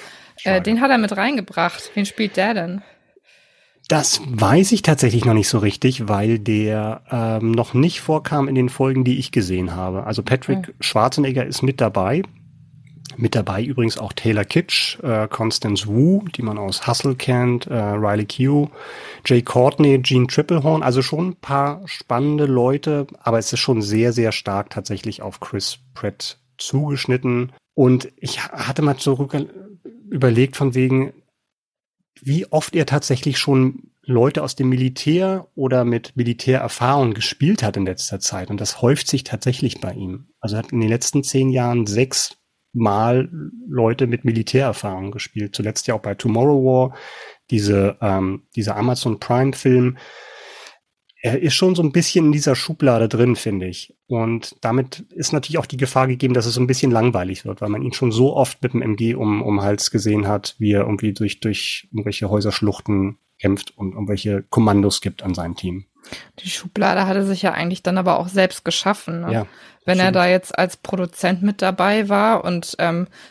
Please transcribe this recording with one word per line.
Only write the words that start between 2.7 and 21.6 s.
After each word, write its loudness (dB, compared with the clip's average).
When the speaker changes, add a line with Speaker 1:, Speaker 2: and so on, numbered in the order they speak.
Speaker 1:
Das 0
weiß 4
ich 2
tatsächlich 2
noch 6
nicht 4
so 0
richtig, 0
weil 0
der, -2
ähm, -2
noch 0
nicht 2
vorkam -2
in -2
den 2
Folgen, 0
die 0
ich -8
gesehen -2
habe. -6
Also -4
Patrick 0
Speaker 2:
Okay. -10
Speaker 1:
Schwarzenegger 0
ist -6
mit 0
dabei. 0
Mit -2
dabei 0
übrigens -2
auch -10
Taylor 0
Kitsch, -2
äh, 0
Constance -2
Wu, 4
die -6
man -4
aus -4
Hustle 0
kennt, 0
äh, -6
Riley 0
Keough, 0
Jay 6
Courtney, 4
Jean 2
Triplehorn. 0
Also 2
schon -2
ein -12
paar -2